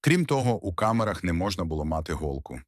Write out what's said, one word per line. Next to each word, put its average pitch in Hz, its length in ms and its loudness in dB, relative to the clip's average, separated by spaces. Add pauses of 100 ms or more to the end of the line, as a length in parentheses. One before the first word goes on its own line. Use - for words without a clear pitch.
Крім 165 260 4
того, 123 360 2
у 95 120 -4
камерах 110 500 0
не 90 80 2
можна 92 320 0
було 80 200 -4
мати 80 280 -2
голку. 69 560 -6